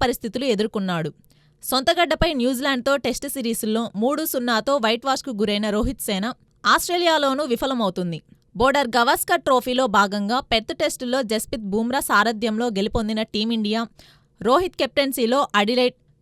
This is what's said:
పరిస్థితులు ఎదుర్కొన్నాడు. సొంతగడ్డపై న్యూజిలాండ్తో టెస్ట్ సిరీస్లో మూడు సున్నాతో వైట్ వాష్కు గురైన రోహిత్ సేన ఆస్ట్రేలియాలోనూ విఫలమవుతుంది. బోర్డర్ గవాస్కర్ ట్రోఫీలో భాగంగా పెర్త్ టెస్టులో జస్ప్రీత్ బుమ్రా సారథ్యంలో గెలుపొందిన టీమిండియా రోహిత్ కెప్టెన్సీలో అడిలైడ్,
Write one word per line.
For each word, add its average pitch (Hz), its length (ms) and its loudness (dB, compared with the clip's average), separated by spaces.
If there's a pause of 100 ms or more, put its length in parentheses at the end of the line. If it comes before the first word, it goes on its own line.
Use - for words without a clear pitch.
పరిస్థితులు 247 500 -2
ఎదుర్కొన్నాడు. 190 580 -2 (580)
సొంతగడ్డపై 320 580 0 (100)
న్యూజిలాండ్తో 262 540 0 (120)
టెస్ట్ 254 300 -4
సిరీస్లో 226 480 -2 (200)
మూడు 285 280 0
సున్నాతో 240 420 0 (120)
వైట్ 226 240 0
వాష్కు 269 320 -2
గురైన 208 340 0
రోహిత్ 226 320 -2
సేన 196 200 -4 (460)
ఆస్ట్రేలియాలోనూ 302 720 2 (100)
విఫలమవుతుంది. 196 640 -2 (400)
బోర్డర్ 269 380 4
గవాస్కర్ 302 500 2
ట్రోఫీలో 254 380 2 (100)
భాగంగా 202 440 2 (120)
పెర్త్ 226 300 0
టెస్టులో 262 380 -2 (120)
జస్ప్రీత్ 220 420 -4
బుమ్రా 240 360 0
సారథ్యంలో 226 580 2 (120)
గెలుపొందిన 214 420 0 (140)
టీమిండియా 220 460 0 (680)
రోహిత్ 349 340 2
కెప్టెన్సీలో 262 560 0 (220)
అడిలైడ్, 247 360 2 (260)